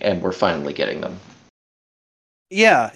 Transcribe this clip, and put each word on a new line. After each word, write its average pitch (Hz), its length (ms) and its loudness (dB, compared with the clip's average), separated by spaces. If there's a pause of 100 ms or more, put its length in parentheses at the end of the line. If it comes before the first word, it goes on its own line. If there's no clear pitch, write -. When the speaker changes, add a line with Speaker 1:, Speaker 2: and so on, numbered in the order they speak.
Speaker 1:
and 92 180 0
we're 92 120 -2
finally 76 420 -2
getting - 260 -4
them. - 180 -10 (1300)
Speaker 2:
Yeah, 185 460 4